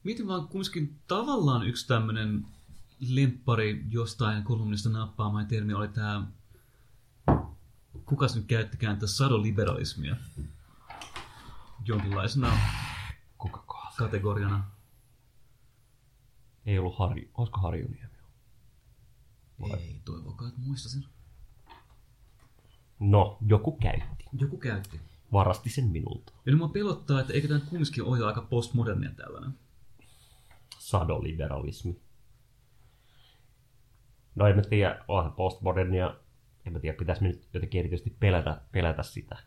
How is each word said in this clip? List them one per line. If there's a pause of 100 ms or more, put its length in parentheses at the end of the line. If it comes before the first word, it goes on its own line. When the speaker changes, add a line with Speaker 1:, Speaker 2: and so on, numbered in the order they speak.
Speaker 1:
Mietin
vaan
kumminkin
tavallaan
yksi
tämmönen (540)
lemppari
jostain
kolumnista
nappaama
termi
oli
tää, (1800)
kukas
nyt
käyttikään
tätä
sadoliberalismia (1700)
jonkinlaisena (880)
Speaker 2:
Kukakohan
se?
Speaker 1:
kategoriana. (2000)
Speaker 2:
Ei
ollut
Harju-,
olisiko
Harjuniemi (1400)
ollut?
Vai?
Speaker 1:
Ei,
toivokaa,
että
muistasin. (1900)
Speaker 2:
No,
joku
käytti. (140)
Speaker 1:
Joku
käytti. (320)
Speaker 2:
Varasti
sen
minulta. (140)
Speaker 1:
Ja
nyt
mua
pelottaa,
että
eikö
tää
nyt
kumminkin
ole
aika
postmodernia
tällainen? (1200)
Speaker 2:
Sadoliberalismi. (2250)
No
en
mä
tiedä,
onhan
se
postmodernia. (500)
En
mä
tiedä,
pitäis
me
nyt
jotenkin
erityisesti
pelätä, (120)
pelätä
sitä. (100)